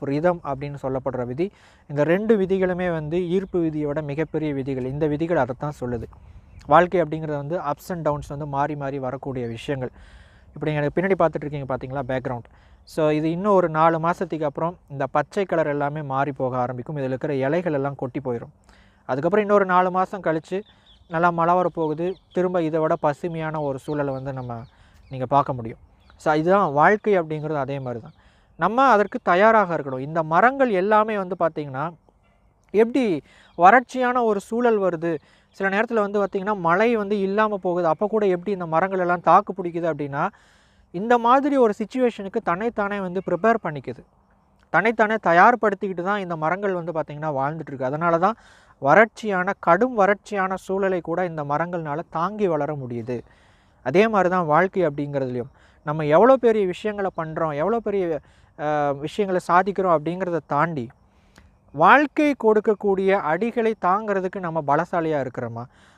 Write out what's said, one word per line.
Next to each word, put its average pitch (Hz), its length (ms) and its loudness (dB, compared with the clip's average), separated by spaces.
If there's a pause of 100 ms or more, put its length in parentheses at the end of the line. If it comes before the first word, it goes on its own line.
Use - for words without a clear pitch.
rhythm 175 420 0
அப்படின்னு 143 380 -8
சொல்லப்படுற 131 440 -4
விதி. 143 260 -4 (380)
இந்த 147 140 0
ரெண்டு 208 340 2
விதிகளுமே 185 540 0
வந்து 165 380 -4
ஈர்ப்பு 185 300 -2
விதியோட 151 420 -2
மிகப்பெரிய 151 520 -4
விதிகள். 131 320 -4
இந்த 147 220 -2
விதிகள் 160 300 0
அதைத்தான் 135 440 -2
சொல்லுது. 120 220 -6 (640)
வாழ்க்கை 175 340 6
அப்படிங்கிறது 156 340 -4
வந்து 143 220 -6
ups 147 340 -6
and 165 160 -4
downs 147 220 -2
வந்து 147 160 -10
மாறி 143 300 -4
மாறி 139 240 -8
வரக்கூடிய 127 480 -6
விஷயங்கள். 123 440 -6 (640)
இப்ப 151 180 -4
நீங்க 151 100 -2
எனக்கு 143 200 -2
பின்னாடி 190 180 2
பார்த்துட்டு 160 260 2
இருக்கீங்க 139 300 -6
பார்த்தீங்களா, 131 320 -8
பேக்ரவுண்ட். 127 360 -6 (400)
So, 156 260 0
இது 156 220 0
இன்னும் 190 220 0
ஒரு 180 160 4
நாலு 160 300 4
மாசத்துக்கு 165 440 -2
அப்புறம் 165 340 -4 (120)
இந்த 139 180 -6
பச்சை 151 380 -2
கலர் 165 220 0
எல்லாமே 147 340 -2
மாறி 139 300 -2
போக 131 260 -4
ஆரம்பிக்கும். 123 400 -4
இதுல 139 60 -4
இருக்கிற 131 320 -4
இலைகள் 156 380 -2
எல்லாம் 139 220 -2
கொட்டி 135 240 -8
போயிடும். 131 300 -6 (560)
அதுக்கப்புறம் 170 400 0
இன்னொரு 202 200 4
நாலு 185 260 2
மாசம் 185 320 -2
கழிச்சு 170 380 -4 (460)
நல்லா 170 220 2
மழை 170 260 2
வரப்போகுது. 170 580 -2 (200)
திரும்ப 180 280 0
இதை 160 180 -2
விட 156 160 2
பசுமையான 156 640 -4
ஒரு 135 180 -4
சூழலை 143 340 -4
வந்து 135 200 -8
நம்ம, 120 300 -10 (460)
நீங்க 131 160 -8
பார்க்க 139 280 2
முடியும். 117 240 -10 (400)
So, 156 160 2
இதுதான் 170 400 2
வாழ்க்கை 190 460 4
அப்படிங்கிறது 156 360 -4
அதே 139 240 -4
மாதிரி 120 220 -8
தான். 147 120 -20 (440)
நம்ம 214 260 2
அதற்கு 220 400 4
தயாராக 196 540 4
இருக்கணும். 135 220 -6
இந்த 156 240 -2
மரங்கள் 240 460 4
எல்லாமே 214 480 2
வந்து 190 220 -6
பார்த்தீங்கன்னா, 151 520 -4 (800)
எப்படி 226 500 2 (360)
வறட்சியான 247 680 4
ஒரு 214 160 0
சூழல் 226 400 0
வருது, 170 380 -2 (320)
சில 196 300 -2
நேரத்துல 233 140 -2
வந்து 202 320 0
பாத்தீங்கன்னா, 196 340 -4
மழை 190 360 2
வந்து 208 240 -2
இல்லாம 208 380 0
போகுது. 180 300 0
அப்ப 156 200 0
கூட 208 180 0
எப்படி 180 260 0
இந்த 180 140 -6
மரங்கள் 175 340 0
எல்லாம் 175 220 0
தாக்கு 190 320 4
பிடிக்குது 170 400 -4
அப்படின்னா, 143 340 -4 (640)
இந்த 226 260 0
மாதிரி 262 400 4
ஒரு 226 200 4
சிச்சுவேஷனுக்கு 214 680 -4
தன்னைத்தானே 202 560 -2
வந்து 185 300 -6
ப்ரிப்பேர் 180 340 2
பண்ணிக்குது. 139 400 -8 (640)
தன்னைத்தானே 220 540 2
தயார்படுத்திக்கிட்டு 196 800 4
தான் 202 160 -2
இந்த 175 160 -6
மரங்கள் 180 380 -2
வந்து 175 180 -6
பாத்தீங்கன்னா 151 480 -6
வாழ்ந்துட்டு 151 280 -4
இருக்கு. 135 180 -6
அதனால 165 320 0
தான் 196 180 2 (460)
வறட்சியான, 190 800 4
கடும் 214 400 2
வறட்சியான 190 560 0
சூழலை 190 460 -2
கூட 165 240 -4
இந்த 160 180 -6
மரங்கள்னால 156 560 -4 (100)
தாங்கி 196 380 -2
வளர 151 260 -2
முடியுது. 120 480 -8 (640)
அதே 180 240 2
மாதிரி 196 220 2
தான் 180 160 0
வாழ்க்கை 170 420 2
அப்படிங்கிறதுலயும். 143 640 -4 (340)
நம்ம 151 220 -4
எவ்வளோ 190 300 6
பெரிய 220 300 2
விஷயங்களை 202 520 -4
பண்றோம், 160 380 -4
எவ்வளோ 185 240 0
பெரிய, 190 400 -2 (400)
அ, 147 340 0
விஷயங்களை 175 540 -4
சாதிக்கிறோம் 185 520 4
அப்படிங்கிறத 170 460 -4
தாண்டி, 147 440 -2 (800)
வாழ்க்கை 269 720 4
கொடுக்கக்கூடிய 202 680 2
அடிகளை 202 720 0
தாங்கிறதுக்கு 196 580 -2
நம்ம 165 280 -6
பலசாலியா 156 580 0
இருக்கிறோமா? 120 400 -10 (320)